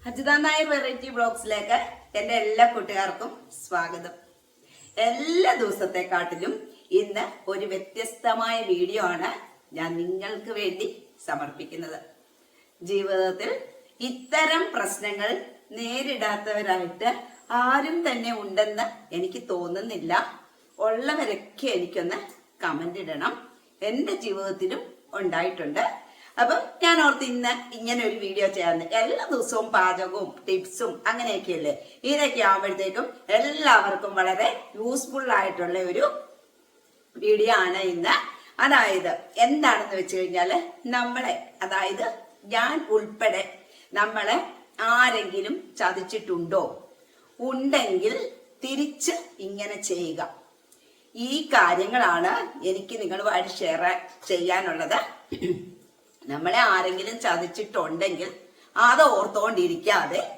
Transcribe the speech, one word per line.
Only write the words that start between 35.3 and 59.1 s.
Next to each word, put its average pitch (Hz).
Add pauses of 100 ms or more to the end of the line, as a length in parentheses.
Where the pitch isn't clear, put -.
ആയിട്ടുള്ള 180 (120)
ഒരു - (1160)
വീഡിയോ 214 (120)
ആണ് 185 (120)
ഇന്ന്. - (500)
അതായത് 202 (340)
എന്താണെന്ന് 247
വെച്ച് 185
കഴിഞ്ഞാല്, 180 (380)
നമ്മളെ, 240 (140)
അതായത് 196 (500)
ഞാൻ 262
ഉൾപ്പെടെ 214 (500)
നമ്മളെ 214 (440)
ആരെങ്കിലും 220
ചതിച്ചിട്ടുണ്ടോ? 180 (500)
ഉണ്ടെങ്കിൽ 277 (320)
തിരിച്ച് 294 (360)
ഇങ്ങനെ 202
ചെയ്യുക. 160 (840)
ഈ 262
കാര്യങ്ങളാണ് 190 (360)
എനിക്ക് 240
നിങ്ങളുമായിട്ട് 190 (100)
ഷെയർ 160 (460)
ചെയ്യാനുള്ളത്. 175 (1300)
നമ്മളെ 302 (140)
ആരെങ്കിലും 190
ചതിച്ചിട്ടുണ്ടെങ്കിൽ 175 (600)
അത് 262
ഓർത്തോണ്ടിരിക്കാതെ 202 (180)